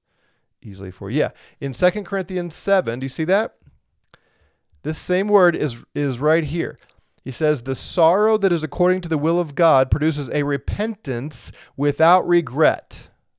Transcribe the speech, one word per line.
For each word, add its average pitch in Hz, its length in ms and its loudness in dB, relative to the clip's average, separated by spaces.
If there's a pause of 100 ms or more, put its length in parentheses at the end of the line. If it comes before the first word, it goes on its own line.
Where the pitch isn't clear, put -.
(640)
easily 98 260 -12
for 98 220 -10
you. 135 80 -2
Yeah, 127 100 -2 (300)
in 165 160 -8
Second 185 300 0
Corinthians 180 500 -6
seven, 143 440 0
do 131 60 -4
you 135 40 -6
see 156 160 -6
that? 196 300 0 (1300)
This 151 160 -4
same 190 300 -2
word 190 280 6
is, 120 380 -4
is 143 240 -2
right 156 260 2
here. 151 360 -6 (440)
He 131 80 -8
says, 151 320 0
"The 131 120 -4
sorrow 202 640 2
that 190 140 0
is 165 120 0
according 180 380 0
to 160 80 -2
the 156 80 4
will 160 220 0
of 156 140 -4
God 139 380 4
produces 147 380 0
a 147 140 -2
repentance 143 1080 -4 (240)
without 160 520 2
regret." 151 800 0 (300)